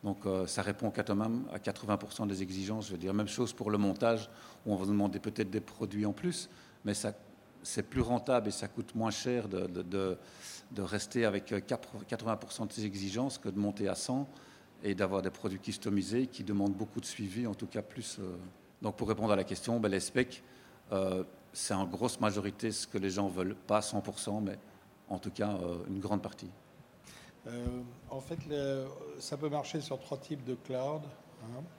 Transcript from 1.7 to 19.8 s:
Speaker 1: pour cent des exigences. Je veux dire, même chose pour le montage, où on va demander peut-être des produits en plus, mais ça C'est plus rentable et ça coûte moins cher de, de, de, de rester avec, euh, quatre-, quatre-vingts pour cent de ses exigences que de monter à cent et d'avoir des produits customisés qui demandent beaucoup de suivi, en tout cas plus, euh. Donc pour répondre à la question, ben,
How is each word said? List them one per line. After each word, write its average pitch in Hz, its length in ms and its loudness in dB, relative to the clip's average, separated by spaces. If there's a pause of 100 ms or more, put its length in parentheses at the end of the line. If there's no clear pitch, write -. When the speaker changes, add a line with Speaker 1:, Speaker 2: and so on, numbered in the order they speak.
Speaker 1:
pour 104 140 -4
cent 113 140 -2
des 95 180 0
exigences. 95 440 -2
Je 92 40 -6
veux 90 60 -4
dire, 92 160 0
même 104 140 4
chose 120 260 0
pour 104 180 0
le 104 60 4
montage, 107 520 4 (360)
où 107 80 2
on - 20 4
va 92 100 0
demander 101 320 4
peut-être 107 320 0
des 104 120 0
produits 104 440 -2
en 101 60 2
plus, - 380 -2 (340)
mais 101 100 2
ça 104 200 0 (500)
C'est - 200 -2
plus 131 180 0
rentable 120 480 4
et - 20 -2
ça - 160 -4
coûte - 260 -6
moins 110 160 2
cher 117 380 0
de, 92 200 0
de, 90 160 -2
de, 92 340 0 (540)
de 104 100 -4
rester 104 420 0
avec, 101 300 2
euh, 101 80 2
quatre-, - 440 -4
quatre-vingts 113 300 0
pour - 160 -8
cent - 140 -2
de 101 80 -6
ses 107 120 -2
exigences 101 520 -2
que - 100 -6
de 95 100 -2
monter 101 300 2
à 95 80 2
cent 135 320 0 (560)
et 101 100 2
d'avoir 95 280 4
des - 80 2
produits 95 300 -4
customisés 104 680 2
qui - 160 -8
demandent 101 300 2
beaucoup 104 260 -2
de 92 60 -8
suivi, 107 420 -2
en 104 60 0
tout 98 140 -6
cas 107 140 -4
plus, - 380 -8
euh. 92 160 -4 (460)
Donc 104 160 -2
pour 101 100 0
répondre 107 240 4
à 98 60 8
la 95 80 4
question, 117 340 0
ben, 107 100 6